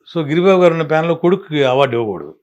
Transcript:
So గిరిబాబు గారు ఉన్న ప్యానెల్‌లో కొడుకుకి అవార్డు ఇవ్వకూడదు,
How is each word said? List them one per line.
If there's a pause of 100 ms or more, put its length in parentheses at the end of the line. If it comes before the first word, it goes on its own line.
(160)
So
గిరిబాబు
గారు
ఉన్న
ప్యానెల్‌లో
కొడుకుకి
అవార్డు
ఇవ్వకూడదు,